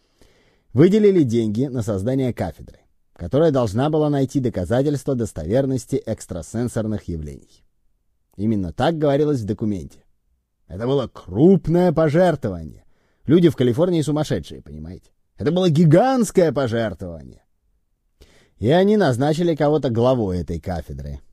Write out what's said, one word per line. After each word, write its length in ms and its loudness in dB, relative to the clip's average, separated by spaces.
выделили 500 6
деньги 440 0
на 140 -6
создание 520 -2
кафедры, 460 -10
которая 380 0
должна 380 0
была 200 0
найти 300 -2
доказательства 760 -2
достоверности 880 -2
экстрасенсорных 1040 -6
явлений. 560 -12
Именно 380 -4
так 240 -2
говорилось 440 0
в 40 -8
документе. 580 -6
Это 200 -10
было 200 -2
крупное 880 2
пожертвование. 880 -2
Люди 240 6
в 60 -4
Калифорнии 460 0
сумасшедшие, 600 -4
понимаете? 500 -18
Это 140 -2
было 180 2
гигантское 840 4
пожертвование. 920 -6
И 120 -2
они 280 4
назначили 580 0
кого-то 340 0
главой 500 0
этой 200 -8
кафедры. 600 -10